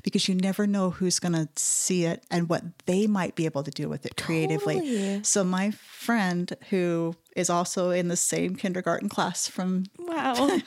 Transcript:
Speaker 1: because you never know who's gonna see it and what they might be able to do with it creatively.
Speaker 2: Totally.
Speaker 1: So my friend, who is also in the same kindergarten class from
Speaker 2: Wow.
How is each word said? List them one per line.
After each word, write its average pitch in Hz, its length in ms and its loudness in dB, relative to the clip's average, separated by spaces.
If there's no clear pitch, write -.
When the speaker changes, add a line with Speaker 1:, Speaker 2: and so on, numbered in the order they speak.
Speaker 1:
because - 240 0
you 190 80 2
never 190 320 0
know 196 240 2
who's 180 280 0
gonna 165 360 0
see - 500 0
it 165 240 -2
and 175 200 0
what 170 140 0
they 190 220 2
might 196 280 0
be 165 100 0
able 151 180 -2
to 151 80 -8
do 151 160 -6
with 147 180 -6
it - 120 -10
creatively. 160 580 0
Speaker 2:
Totally. 208 480 -2
Speaker 1:
So 208 200 2
my 185 280 2
friend, 185 840 -2
who 170 460 0
is 175 140 0
also 180 400 2
in 180 200 2
the 175 80 0
same 175 380 0
kindergarten 180 540 -2
class 185 380 -2
from 185 380 -2
Speaker 2:
Wow. 302 680 0